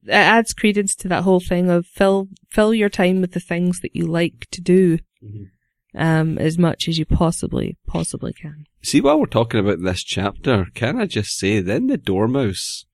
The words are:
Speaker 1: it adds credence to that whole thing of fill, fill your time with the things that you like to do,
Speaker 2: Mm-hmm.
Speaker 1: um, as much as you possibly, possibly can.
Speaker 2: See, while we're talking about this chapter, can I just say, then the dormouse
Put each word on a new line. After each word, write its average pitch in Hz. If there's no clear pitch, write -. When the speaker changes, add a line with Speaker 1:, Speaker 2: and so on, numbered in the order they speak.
Speaker 1:
it -
adds 208
credence 208
to -
that 175
whole 185
thing 180
of 175
fill, 196
fill 214
your 208
time 185
with 180
the 175
things 180
that -
you 170
like 170
to 180
do, 180
Speaker 2:
Mm-hmm. -
Speaker 1:
um, 160
as 160
much 170
as 160
you 156
possibly, -
possibly -
can. 151
Speaker 2:
See, -
while 294
we're 269
talking 117
about 95
this 90
chapter, 101
can 143
I 220
just -
say, 101
then 107
the 269
dormouse 110